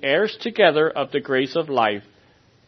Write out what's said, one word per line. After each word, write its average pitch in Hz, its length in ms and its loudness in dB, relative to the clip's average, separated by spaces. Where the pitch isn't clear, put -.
heirs 170 320 0
together 160 520 2
of 139 220 -4
the 147 80 -4
grace 131 380 -2
of 160 120 -2
life, 110 360 0